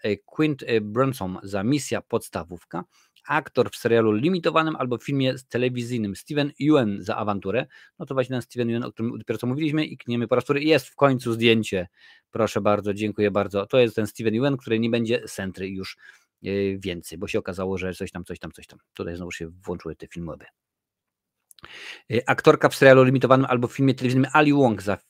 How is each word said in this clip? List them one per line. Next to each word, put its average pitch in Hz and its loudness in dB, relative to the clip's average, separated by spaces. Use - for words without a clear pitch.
y, 104 -2
Quint, 156 -2
y, 117 0
Brunson 104 -2
za 98 -4
Misja 120 -2
Podstawówka, 110 -8
aktor 135 -2
w - -14
serialu 113 2
limitowanym 160 0
albo 123 -4
filmie 135 -2
telewizyjnym 120 -2
Steven 143 -4
Yeun 127 2
za 98 -4
Awanturę. 104 -2
No 156 -12
to 139 -8
właśnie 131 -2
ten 120 -2
Steven 120 -4
Yeun, 117 -2
o - -10
którym 117 -6
dopiero 110 -4
co - -6
mówiliśmy 151 -2
i - -10
kniemy 120 -4
po 127 2
raz 123 2
wtóry. 143 0
Jest 151 4
w - -20
końcu 123 2
zdjęcie. 113 2
Proszę 110 -2
bardzo, 101 2
dziękuję 104 -2
bardzo. 98 0
To 135 2
jest 120 4
ten 107 0
Steven 110 -8
Yeun, 135 0
który 113 -2
nie 117 -2
będzie 117 -2
Sentry 95 -10
już, 95 -12
y, 98 -2
więcej, 87 -10
bo 98 -8
się 110 -4
okazało, 95 -4
że 92 -6
coś 95 -10
tam, 87 -12
coś 87 -12
tam, 85 -16
coś - -20
tam. - -20
Tutaj 87 -10
znowu 87 -12
się 82 -10
włączyły 87 -12
te 80 -20
filmowe. 82 -12
Y, 110 2
aktorka 147 4
w - -4
serialu 131 10
limitowanym 131 4
albo 123 0
filmie 135 0
telewizyjnym 131 0
Ali 151 6
Wong 127 2
za 98 -2